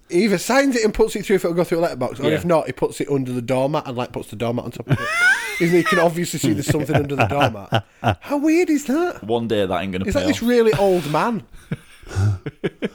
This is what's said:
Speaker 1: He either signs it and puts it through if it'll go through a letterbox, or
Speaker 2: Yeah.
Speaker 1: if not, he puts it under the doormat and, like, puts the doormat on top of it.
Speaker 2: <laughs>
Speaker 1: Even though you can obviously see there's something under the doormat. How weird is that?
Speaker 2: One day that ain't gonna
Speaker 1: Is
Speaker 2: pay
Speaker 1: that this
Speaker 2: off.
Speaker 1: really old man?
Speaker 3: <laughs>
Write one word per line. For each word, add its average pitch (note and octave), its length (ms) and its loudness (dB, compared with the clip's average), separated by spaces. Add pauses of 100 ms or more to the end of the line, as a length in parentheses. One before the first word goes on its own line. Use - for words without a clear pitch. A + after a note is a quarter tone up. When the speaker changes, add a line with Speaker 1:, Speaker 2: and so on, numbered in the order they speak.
Speaker 1:
He F3 160 2
either G3 140 2
signs C4 360 2
it A3+ 120 2
and G#3+ 80 2
puts A3 220 2
it G3+ 100 -6
through G3+ 100 4
if - 80 0
it'll E3+ 100 0
go F3 100 2
through E3 160 0
a - 20 2
letterbox, B2+ 360 -4
or C#3+ 120 0
Speaker 2:
Yeah. D#3 60 2
Speaker 1:
if E3 100 -4
not, E3 180 4
he C3 80 -6
puts - 300 -2
it C3+ 80 -4
under C3+ 200 0
the B2 120 -4
doormat C3+ 440 0
and, C3+ 80 -8
like, A#2+ 180 -4
puts - 180 -10
the A2+ 60 -12
doormat A#2 280 -2
on - 60 -8
top - 180 -12
of - 100 2
it. C#5+ 80 -6 (280)
Speaker 2:
<laughs> A5+ 260 -6
Speaker 1:
Even E3+ 140 2
though F3+ 60 8
you E3 40 2
can F3+ 140 2
obviously E3 400 0
see A#2+ 160 2
there's C#3 120 -4
something D3+ 300 0
under C#3+ 180 0
the C3 120 2
doormat. A2 580 -2 (380)
How C#4+ 160 -2
weird D#4+ 320 2
is D4 160 0
that? E4 360 -2
Speaker 2:
One - 240 -2
day G#2 200 2
that F2+ 160 -2
ain't F#2+ 100 -4
gonna F#2 140 -2
Speaker 1:
Is G3+ 80 -2
Speaker 2:
pay C#4+ 60 2
Speaker 1:
that - 80 -2
this - 140 -2
Speaker 2:
off. A3+ 60 0
Speaker 1:
really A#3 240 4
old F3+ 380 2
man? F#3+ 320 -2 (680)
Speaker 3:
<laughs> G2 140 -2 (720)